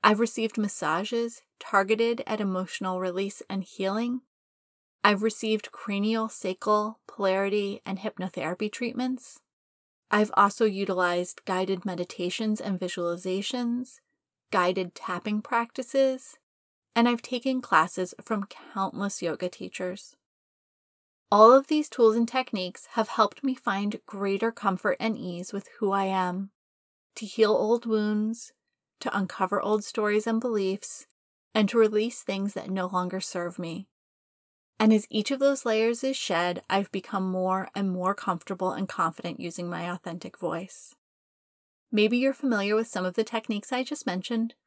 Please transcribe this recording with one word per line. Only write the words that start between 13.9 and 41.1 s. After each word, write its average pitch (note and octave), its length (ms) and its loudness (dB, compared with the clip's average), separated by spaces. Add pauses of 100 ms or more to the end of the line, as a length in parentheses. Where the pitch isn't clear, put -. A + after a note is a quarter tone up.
guided F3+ 420 2
tapping G#3 480 -4
practices, C4 920 0 (580)
and A#3+ 140 6
I've A#3 140 0
taken B3+ 380 -2
classes F3 600 2
from G3+ 240 -2 (280)
countless G3 480 -4
yoga E3+ 260 -4
teachers. F#3 680 -10 (1120)
All A3 240 12
of C4+ 140 8
these D4+ 220 0
tools A3 260 6
and A#3 140 2
techniques G#3 640 -4
have A3 160 0
helped - 340 0
me C4 140 -2
find G3+ 500 -2
greater G3 460 -2
comfort G3 480 0
and A3 180 -2
ease F3 340 -8
with G3 160 -8 (120)
who G3+ 100 2
I G3 140 2
am, F#3+ 460 -2 (680)
to A3 100 -8
heal G#3+ 240 2
old A3 340 2
wounds, G#3+ 680 0 (480)
to - 160 -4
uncover G3 440 0
old G#3+ 220 0
stories G#3+ 460 0
and A3+ 120 2
beliefs, G3+ 680 -2 (460)
and G#3+ 160 4
to A#3 100 2
release A3 440 4
things G3 320 -2
that F#3+ 160 -6
no F#3 160 -2
longer F#3 340 -2
serve F3 380 -6
me. F3 300 -8 (880)
And A3 140 8
as G#3+ 160 4
each G#3+ 220 -2
of C4+ 100 0
those C#4 240 4
layers A#3 400 2
is C4 140 0
shed, F3 500 0
I've G3 240 0
become F#3+ 360 -2
more F#3 460 0
and G3 160 0
more F3+ 240 0
comfortable F#3 580 -4
and F#3+ 140 -4
confident E3+ 540 -4
using F3 280 -6
my E3+ 220 -6
authentic F3 480 -10
voice. E3+ 560 -6 (960)